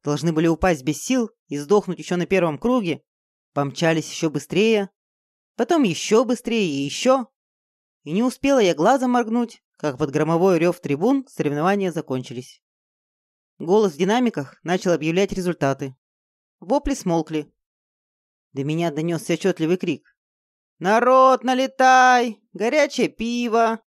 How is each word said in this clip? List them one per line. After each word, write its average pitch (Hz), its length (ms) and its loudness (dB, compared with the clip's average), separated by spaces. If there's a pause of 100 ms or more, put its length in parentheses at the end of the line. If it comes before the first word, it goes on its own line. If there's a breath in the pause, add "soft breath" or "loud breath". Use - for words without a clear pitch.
должны 147 300 -2
были 160 140 2
упасть 165 360 0
без 151 200 -4
сил 247 260 0 (180)
и 143 100 -8
сдохнуть 180 420 0
еще 175 180 -4
на 175 80 -2
первом 170 320 0
круге, 220 460 -2 (500)
помчались 151 560 -2
еще 160 220 -4
быстрее, 196 580 0 (680)
потом 302 280 0
еще 214 400 0
быстрее 220 440 -2
и 139 160 -4
еще. 240 480 0 (720)
И 147 80 -12
не 196 120 0
успела 269 360 0
я 185 140 4
глазом 247 380 2
моргнуть, 240 520 -2 (140)
как 139 200 -6
под 151 140 -2
громовой 165 460 2
рев 170 220 0
трибун 214 480 -2
соревнования 170 640 -2
закончились. 131 720 -10 (960)
Голос 190 340 2
в 139 40 -20
динамиках 196 680 0
начал 180 280 -2
объявлять 165 420 0
результаты. 139 600 -4 (640)
Вопли 269 360 -2
смолкли. 160 580 -4 (1000)
До 139 100 -6
меня 160 280 -2
донесся 160 420 -4
отчетливый 165 440 0
крик: - 380 -6 (640)
«Народ, 247 640 4
налетай! 254 1000 4 (120)
Горячее 247 540 0
пиво! 233 840 -2